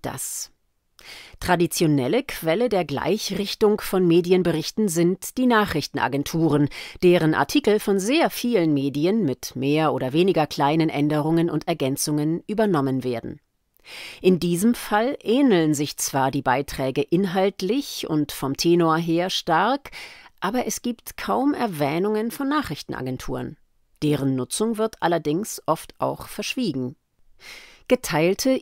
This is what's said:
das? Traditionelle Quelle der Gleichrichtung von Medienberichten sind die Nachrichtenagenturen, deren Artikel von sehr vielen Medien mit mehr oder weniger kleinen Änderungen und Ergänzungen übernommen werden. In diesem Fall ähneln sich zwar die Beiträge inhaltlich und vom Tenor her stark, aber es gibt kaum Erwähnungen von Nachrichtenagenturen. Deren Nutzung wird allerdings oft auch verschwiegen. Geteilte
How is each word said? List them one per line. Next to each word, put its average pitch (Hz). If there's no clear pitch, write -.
das? -
Traditionelle 160
Quelle 180
der 190
Gleichrichtung 202
von 185
Medienberichten 170
sind 175
die 254
Nachrichtenagenturen, 147
deren 170
Artikel 214
von 196
sehr 240
vielen 185
Medien 147
mit -
mehr 143
oder 131
weniger 165
kleinen 160
Änderungen 151
und 151
Ergänzungen 151
übernommen 151
werden. 123
In 180
diesem 175
Fall 226
ähneln 208
sich 143
zwar 135
die 135
Beiträge 135
inhaltlich 190
und 151
vom 139
Tenor 170
her 170
stark, 190
aber 226
es -
gibt -
kaum 247
Erwähnungen 202
von 277
Nachrichtenagenturen. 131
Deren 139
Nutzung 208
wird 220
allerdings 170
oft -
auch 135
verschwiegen. 147
Geteilte 202